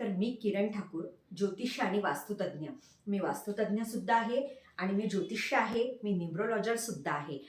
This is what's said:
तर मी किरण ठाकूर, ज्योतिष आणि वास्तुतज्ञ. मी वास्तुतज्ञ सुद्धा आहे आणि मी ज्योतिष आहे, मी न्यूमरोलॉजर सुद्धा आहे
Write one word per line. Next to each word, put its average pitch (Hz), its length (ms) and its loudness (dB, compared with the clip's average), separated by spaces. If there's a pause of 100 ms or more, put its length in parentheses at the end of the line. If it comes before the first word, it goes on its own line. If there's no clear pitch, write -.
तर 220 80 -2
मी 208 340 0
किरण 208 300 2
ठाकूर, 180 320 -6 (320)
ज्योतिष 202 440 0
आणि 202 200 2
वास्तुतज्ञ. 175 680 -2 (400)
मी 202 120 2
वास्तुतज्ञ 202 640 0
सुद्धा 233 340 2
आहे 240 460 0 (160)
आणि 190 140 0
मी 202 100 4
ज्योतिष 196 520 0
आहे, 240 500 2
मी 208 80 2
न्यूमरोलॉजर 196 640 0
सुद्धा 170 360 -2
आहे 147 260 -4 (100)